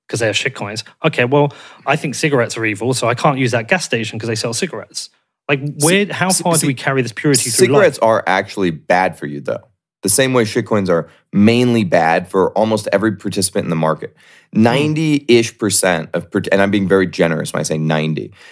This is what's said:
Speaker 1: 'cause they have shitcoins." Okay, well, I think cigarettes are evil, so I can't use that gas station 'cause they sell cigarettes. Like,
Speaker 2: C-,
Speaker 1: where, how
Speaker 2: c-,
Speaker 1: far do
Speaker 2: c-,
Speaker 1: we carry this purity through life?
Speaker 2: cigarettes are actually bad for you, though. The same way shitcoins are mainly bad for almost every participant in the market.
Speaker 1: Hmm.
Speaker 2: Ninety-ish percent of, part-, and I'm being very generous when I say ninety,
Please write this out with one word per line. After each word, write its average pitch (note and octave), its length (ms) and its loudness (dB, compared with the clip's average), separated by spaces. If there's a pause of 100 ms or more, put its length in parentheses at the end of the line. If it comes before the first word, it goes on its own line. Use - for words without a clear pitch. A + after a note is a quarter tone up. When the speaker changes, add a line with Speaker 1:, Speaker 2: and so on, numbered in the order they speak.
Speaker 1:
'cause A2+ 120 -4
they A2+ 60 0
have G#2 100 0
shitcoins." A2 480 -6 (200)
Okay, D#3+ 200 0
well, C#3+ 280 2 (320)
I C#3+ 120 0
think D3+ 180 -6
cigarettes B2 420 0
are A2+ 80 -4
evil, A2 300 -2
so A#2+ 140 -2
I A#2+ 80 2
can't C#3 220 0
use B2+ 120 0
that A#2 160 -2
gas F3 180 0
station A2+ 360 -6
'cause A2+ 80 -6
they A2+ 80 -2
sell A#2 180 -6
cigarettes. - 560 -8 (380)
Like, C#3+ 100 0
Speaker 2:
C-, C#3 220 -6
Speaker 1:
where, F#3+ 320 2
how F3 180 -2
Speaker 2:
c-, - 140 0
Speaker 1:
far F3 80 0
do D#3+ 80 2
Speaker 2:
c-, E3 80 -2
Speaker 1:
we C3+ 60 0
carry C3+ 280 -2
this A2+ 100 -6
purity C3+ 380 0
through A#2+ 160 4
life? B2+ 80 4
Speaker 2:
cigarettes C#3+ 240 4
are A2+ 300 2
actually F#2+ 420 0
bad F2+ 480 0
for D#2 80 -10
you, C#2+ 140 -10
though. - 240 -8 (380)
The G2 60 -2
same C3 240 2
way B2 120 4
shitcoins G#2+ 440 -2
are E2 200 0 (240)
mainly A#2 520 4
bad E2+ 440 2
for F#2 280 2
almost G#2+ 360 0
every G2+ 240 2
participant F#2+ 500 -4
in E2 40 -4
the E2 60 -2
market. D#2+ 400 -4 (380)
Speaker 1:
Hmm. G#2+ 80 4
Speaker 2:
Ninety-ish C#3+ 960 2
percent F#2 560 0
of, F2 160 -6
part-, G2 220 -2
and G2 100 4
I'm G2+ 80 2
being G2 180 0
very F#2+ 180 4
generous D#2+ 460 -2
when D#2+ 80 -4
I D#2 40 -4
say D#2+ 140 -4
ninety, D#2 540 -2 (180)